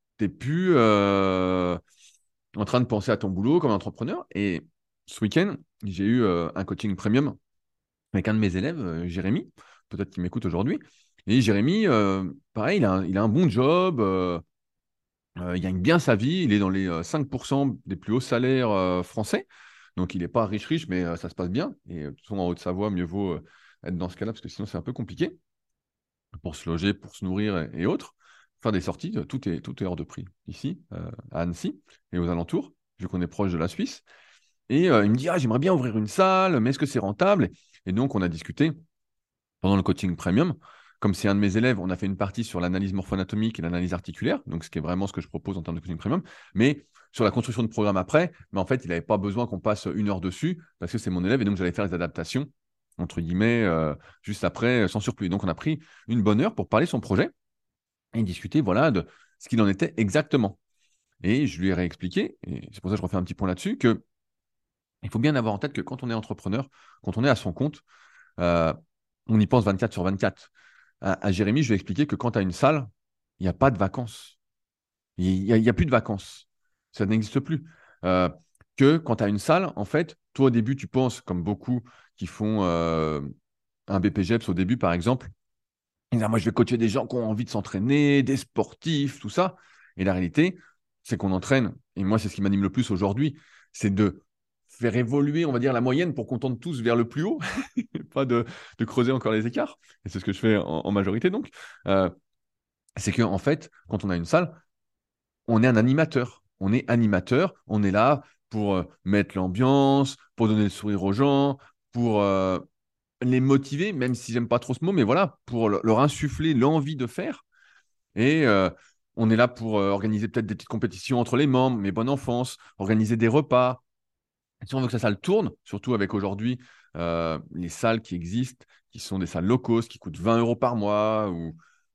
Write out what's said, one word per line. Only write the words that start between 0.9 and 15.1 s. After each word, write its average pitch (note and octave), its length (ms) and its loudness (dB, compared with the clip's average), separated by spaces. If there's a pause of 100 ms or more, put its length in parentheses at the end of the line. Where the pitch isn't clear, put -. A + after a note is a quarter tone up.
en G#2 100 -2
train B2 140 0
de B2 60 2
penser A#2 260 -2
à G#2+ 60 2
ton G2+ 120 -4
boulot A2 300 0
comme C#3+ 120 2
entrepreneur. B2 600 -4
Et F#2+ 320 -2 (400)
ce - 160 -14
week-end, F3 340 2 (280)
j'ai G2 220 -4
eu, A#2+ 180 4
euh, E2+ 320 2
un G2 80 -4
coaching F#2+ 320 -4
premium A#2 400 0 (800)
avec F#2+ 160 0
un G#2+ 40 2
de A2 60 2
mes F#2 160 2
élèves, C#3+ 240 -4
euh, F2 280 -6
Jérémy, F#2 440 -4 (380)
peut-être F#2+ 220 -8
qu'il F2+ 120 -6
m'écoute F2+ 220 -6
aujourd'hui. G2 340 -2 (480)
Et B2 140 6
Jérémy, B2 460 2
euh, G2 360 2 (300)
pareil, D#3 260 0
il B2 60 4
a F#2+ 80 4
un, F#2+ 120 0
il F#2 120 -2
a G2+ 40 2
un A2+ 80 4
bon D3+ 200 4
job, D3 500 2
euh, F#2 400 0 (1000)